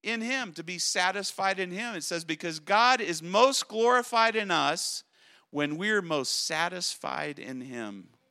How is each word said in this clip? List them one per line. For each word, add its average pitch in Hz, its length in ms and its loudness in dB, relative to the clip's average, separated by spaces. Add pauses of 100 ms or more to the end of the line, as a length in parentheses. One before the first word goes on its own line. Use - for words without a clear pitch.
in 226 160 -2
him, 240 320 -2
to 160 120 -10
be 175 160 -8
satisfied 190 800 0
in 185 100 -2
him. 220 240 -6
It 165 100 -6
says, 170 220 -4
"Because 160 340 -6
God 226 420 4
is 165 200 -4
most 220 460 4
glorified 226 680 2
in 214 140 -2
us 156 540 0 (480)
when 147 260 0
we're 208 240 2
most 151 460 -2
satisfied 156 880 -4
in 131 240 -10
him." 110 480 -10 (220)